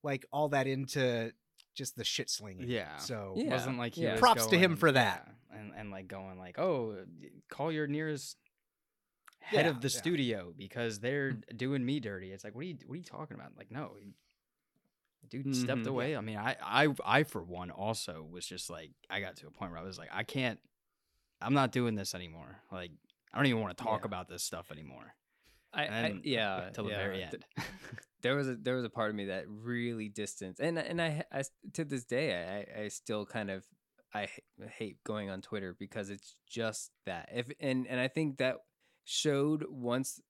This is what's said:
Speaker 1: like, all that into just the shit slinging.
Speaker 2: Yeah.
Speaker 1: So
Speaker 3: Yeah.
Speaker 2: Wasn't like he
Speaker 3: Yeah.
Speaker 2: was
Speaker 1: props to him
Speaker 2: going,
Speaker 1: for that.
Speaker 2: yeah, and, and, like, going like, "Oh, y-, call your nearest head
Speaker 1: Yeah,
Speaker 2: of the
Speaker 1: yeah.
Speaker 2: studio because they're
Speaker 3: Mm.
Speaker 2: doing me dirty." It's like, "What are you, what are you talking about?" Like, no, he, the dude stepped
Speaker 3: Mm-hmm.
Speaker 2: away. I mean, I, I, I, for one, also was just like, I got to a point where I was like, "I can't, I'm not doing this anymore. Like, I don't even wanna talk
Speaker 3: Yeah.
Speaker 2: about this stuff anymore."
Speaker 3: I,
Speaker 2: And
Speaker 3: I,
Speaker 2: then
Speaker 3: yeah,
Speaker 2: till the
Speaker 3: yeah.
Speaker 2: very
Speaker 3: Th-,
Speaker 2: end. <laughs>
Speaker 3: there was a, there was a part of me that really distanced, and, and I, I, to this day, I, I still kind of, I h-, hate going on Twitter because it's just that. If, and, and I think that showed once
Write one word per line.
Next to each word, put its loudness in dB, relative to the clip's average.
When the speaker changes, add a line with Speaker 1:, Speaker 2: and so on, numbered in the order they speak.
Speaker 1:
like, -2
all 4
that 6
into 2
just -6
the -6
shit 0
slinging. -4
Speaker 2:
Yeah. -2
Speaker 1:
So -4
Speaker 3:
Yeah. 2
Speaker 2:
Wasn't 0
like -2
he 0
Speaker 3:
Yeah. 4
Speaker 2:
was 2
Speaker 1:
props 8
to 8
him 10
Speaker 2:
going, 2
Speaker 1:
for 10
that. 6
Speaker 2:
yeah, -12
and, -10
and, -8
like, -10
going -10
like, -10
"Oh, 0
y-, -14
call -2
your 2
nearest -2
head 4
Speaker 1:
Yeah, 6
Speaker 2:
of -2
the 0
Speaker 1:
yeah. 0
Speaker 2:
studio 0
because -4
they're 0
Speaker 3:
Mm. -10
Speaker 2:
doing 2
me 2
dirty." -6
It's -12
like, -12
"What -8
are -6
you, -8
what -10
are -8
you -10
talking -10
about?" -14
Like, -16
no, -8
he, -18
the -20
dude -2
stepped 2
Speaker 3:
Mm-hmm. -2
Speaker 2:
away. 0
I -2
mean, -4
I, 0
I, 6
I, 8
for -2
one, -6
also -2
was -10
just -8
like, -10
I 0
got -6
to -18
a -16
point -8
where -8
I -8
was -8
like, -14
"I -2
can't, -2
I'm 2
not 6
doing 2
this -4
anymore. -12
Like, -8
I -4
don't 4
even 4
wanna -2
talk 0
Speaker 3:
Yeah. -6
Speaker 2:
about -4
this -6
stuff -6
anymore." -14
Speaker 3:
I, 0
Speaker 2:
And -4
Speaker 3:
I, 0
Speaker 2:
then 0
Speaker 3:
yeah, 0
Speaker 2:
till -4
the -2
Speaker 3:
yeah. -2
Speaker 2:
very -2
Speaker 3:
Th-, -6
Speaker 2:
end. -12
<laughs> -10
Speaker 3:
there 4
was 0
a, -2
there 0
was 2
a -2
part 0
of 0
me -2
that -2
really -2
distanced, -6
and, 2
and 0
I, 2
I, 0
to -2
this -4
day, 0
I, -4
I -4
still -4
kind -4
of, -6
I -2
h-, -12
hate -6
going -2
on -6
Twitter -6
because -6
it's -12
just -4
that. -6
If, -2
and, 2
and 0
I 2
think 0
that 2
showed 4
once 0